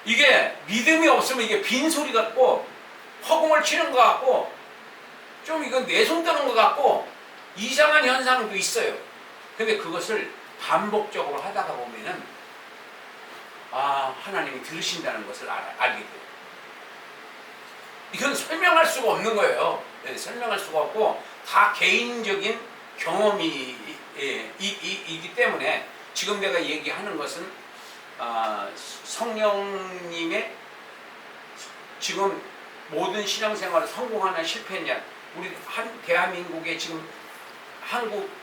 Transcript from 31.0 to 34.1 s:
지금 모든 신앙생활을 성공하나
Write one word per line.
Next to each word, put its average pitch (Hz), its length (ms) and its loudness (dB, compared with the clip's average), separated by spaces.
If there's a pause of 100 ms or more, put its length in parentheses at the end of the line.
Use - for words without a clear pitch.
지금 190 420 0 (460)
모든 185 380 -2
신앙생활을 208 600 0
성공하나 196 560 -2